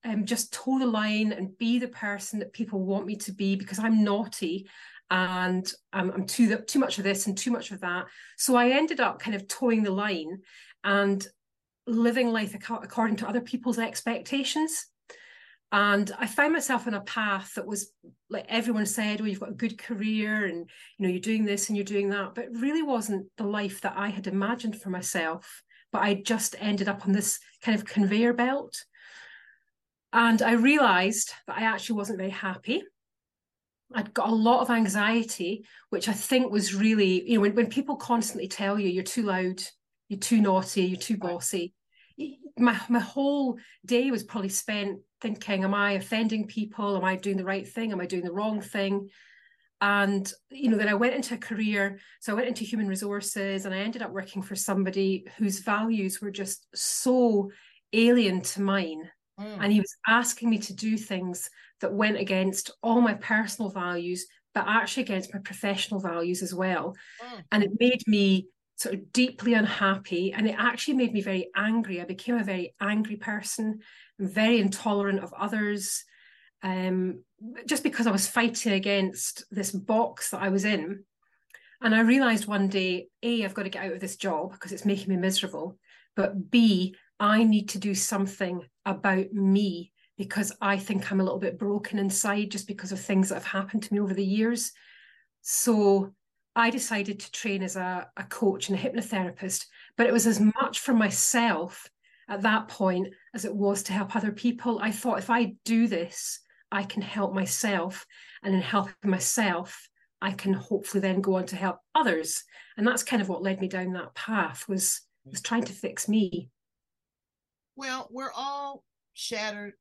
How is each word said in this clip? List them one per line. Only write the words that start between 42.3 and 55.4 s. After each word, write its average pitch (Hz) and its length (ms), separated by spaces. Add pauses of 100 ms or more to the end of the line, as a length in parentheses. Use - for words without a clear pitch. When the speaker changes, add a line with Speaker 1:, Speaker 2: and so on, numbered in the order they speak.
Speaker 1:
my, 233 200 (120)
my 240 100
whole 277 580 (280)
day 247 260
was 220 140
probably 196 240
spent 202 500 (220)
thinking, 208 420
"Am 196 100
I 202 200
offending 214 540
people? 208 500
Am 180 80
I 185 100
doing 190 220
the 185 80
right 196 220
thing? 226 240
Am 185 100
I 180 60
doing 180 180
the 170 80
wrong 214 260
thing?" 196 480 (720)
And, 202 520 (180)
you 269 200
know, 220 80
then 208 120
I 208 60
went 240 200
into 254 200
a - 20
career. 202 640 (200)
So - 140
I - 20
went 240 120
into 233 180
human 214 220
resources, 196 800
and 190 80
I 190 60
ended 226 220
up 196 100
working 190 300
for 196 140
somebody 190 720 (120)
whose 196 220